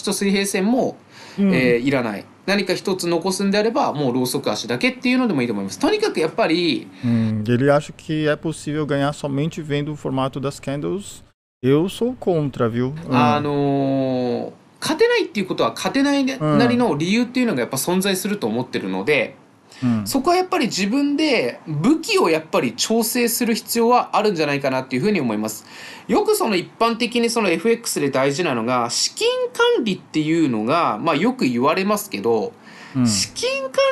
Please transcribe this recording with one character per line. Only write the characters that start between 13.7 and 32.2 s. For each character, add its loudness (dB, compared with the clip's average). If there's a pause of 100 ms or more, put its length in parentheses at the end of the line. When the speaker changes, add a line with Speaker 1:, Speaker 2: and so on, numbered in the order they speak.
Speaker 1:
ー、 -14 (300)
勝 -2
て 6
な 2
い 0
っ -8
て -6
い 0
う -6
こ -6
と 0
は、 2
勝 -4
て 2
な 2
い 2
ね、 -4
Speaker 2:
う 2
ん。 6
Speaker 1:
な 6
り 2
の 2
理 0
由 4
っ 0
て -4
い 2
う 2
の 0
が 0
や 0
っ -6
ぱ -6
存 0
在 0
す -4
る -2
と -2
思 -2
っ -12
て -4
る -6
の -4
で、 0 (460)
Speaker 2:
う 0
ん。 0
Speaker 1:
そ 0
こ 2
は 4
や 4
っ -6
ぱ 0
り 0
自 -2
分 0
で 0
武 2
器 0
を 4
や 2
っ -6
ぱ -2
り -2
調 0
整 0
す -2
る 2
必 -4
要 4
は 2
あ 4
る 2
ん -4
じ 0
ゃ 2
な 0
い -2
か -2
な 0
っ -8
て -2
い -2
う -2
ふ 0
う 4
に 2
思 0
い -2
ま -2
す。 -10 (440)
よ 4
く 4
そ 0
の 2
一 -4 (100)
般 2
的 0
に 2
そ -2
の 2
エ 2
フ 2
エ 4
ッ -2
ク -8
ス -2
で 2
大 2
事 -2
な 0
の -2
が、 0
資 -2
金 0 (240)
管 2
理 0
っ -6
て -6
い 2
う 2
の -2
が、 2
ま 0
あ、 2
よ 2
く -2
言 0
わ 2
れ 0
ま 0
す -8
け -6